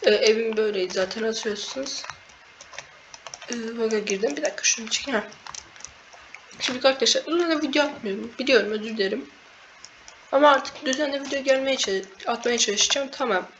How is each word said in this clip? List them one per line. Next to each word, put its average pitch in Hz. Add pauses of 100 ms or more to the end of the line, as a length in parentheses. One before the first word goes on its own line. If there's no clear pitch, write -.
Ee, -
evim 220
böyleydi 196
zaten, 196
hatırlıyorsunuz. 220 (1500)
Ee, 233
baga 220
girdim. 202
Bir 302
dakika -
şunu 226
çekeyim. 240
Ha. - (1300)
Şimdi 262
arkadaşlar 269
uzun 330
zamandır 320
video 294
atmıyorum. 226
Biliyorum, 240
özür 220
dilerim. 208 (1000)
Ama 285
artık -
düzenli 277
video 277
gelmeye 269
çalış-, -
atmaya 233
çalışacağım. 226
Tamam. 220 (120)